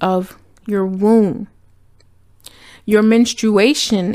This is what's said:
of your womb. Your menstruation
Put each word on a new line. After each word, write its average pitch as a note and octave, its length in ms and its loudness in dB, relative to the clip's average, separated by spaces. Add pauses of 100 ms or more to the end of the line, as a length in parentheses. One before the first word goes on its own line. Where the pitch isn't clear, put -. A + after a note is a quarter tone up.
of F#3 380 -4 (280)
your G3 200 -4
womb. G3+ 640 0 (1400)
Your G#3+ 160 2
menstruation A3 1120 0